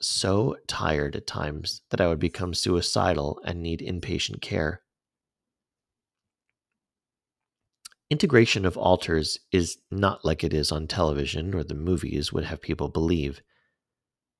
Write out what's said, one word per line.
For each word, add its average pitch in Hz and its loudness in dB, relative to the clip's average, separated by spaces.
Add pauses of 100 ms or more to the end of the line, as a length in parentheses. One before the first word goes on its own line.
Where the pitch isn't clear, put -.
so 101 0 (100)
tired 73 -2
at - -10
times 78 -6 (100)
that - 0
I 90 6
would 82 2
become 87 -2
suicidal 87 0
and 85 -6
need 82 -4
inpatient 90 -6
care. 87 -4 (3250)
Integration 117 6
of 87 0
alters 82 2 (140)
is 87 2 (140)
not 98 0
like 80 0
it 78 0
is 73 0
on 78 -2
television 76 -2
or 80 -2
the 73 -6
movies 76 -2
would 78 -2
have 78 -8
people 78 -2
believe. 80 0 (1000)